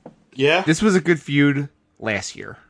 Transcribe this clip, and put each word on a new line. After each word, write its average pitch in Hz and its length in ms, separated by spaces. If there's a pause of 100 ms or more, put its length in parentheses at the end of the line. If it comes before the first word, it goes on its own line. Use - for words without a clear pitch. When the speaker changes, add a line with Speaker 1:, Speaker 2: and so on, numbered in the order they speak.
(340)
Speaker 1:
yeah? 151 300
Speaker 2:
This 160 180
was 208 140
a 185 60
good 160 200
feud 143 480 (280)
last 104 380
year. 95 220 (120)